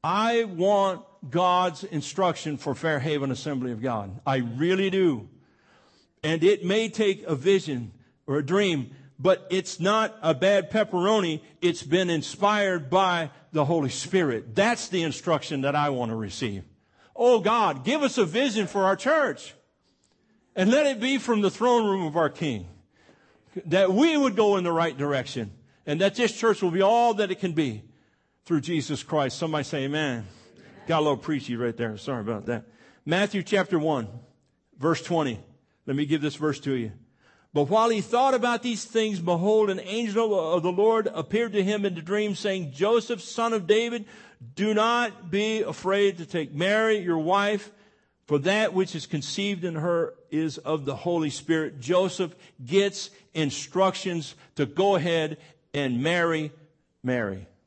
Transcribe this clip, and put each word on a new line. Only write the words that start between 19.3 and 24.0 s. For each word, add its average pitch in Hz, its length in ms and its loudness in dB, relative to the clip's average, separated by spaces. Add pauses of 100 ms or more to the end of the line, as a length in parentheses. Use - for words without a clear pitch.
And 190 140 4
let 294 140 4
it 262 160 0
be 262 160 0
from 220 240 0
the 196 100 2
throne 233 340 2
room 190 200 0
of 151 100 -6
our 160 140 2
King, 113 380 -4 (960)
that 185 260 4
we 302 240 4